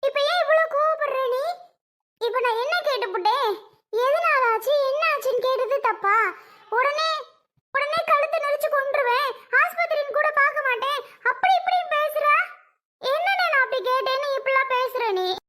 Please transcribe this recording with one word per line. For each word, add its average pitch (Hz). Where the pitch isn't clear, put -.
இப்ப 554
ஏன் 640
இவ்ளோ 640
கோவப்படுற 605
நீ? 523
இப்ப 466
நான் 466
என்ன 587
கேட்டுப்புட்டேன்? 466
எதனால 554
ஆச்சு, 453
என்ன 571
ஆச்சுன்னு 508
கேட்டது 523
தப்பா? 427
உடனே, 571
உடனே 571
கழுத்தை 622
நெரிச்சு 571
கொன்றுவேன், 539
ஆஸ்பத்திரின்னு 640
கூட 605
பார்க்க 571
மாட்டேன், 523
அப்படி 719
இப்படின்னு 719
பேசுற. 605
என்னண்ணே 719
நான் 587
அப்படி 523
கேட்டேன்னு 523
இப்படிலாம் 539
பேசுற 494
நீ? 370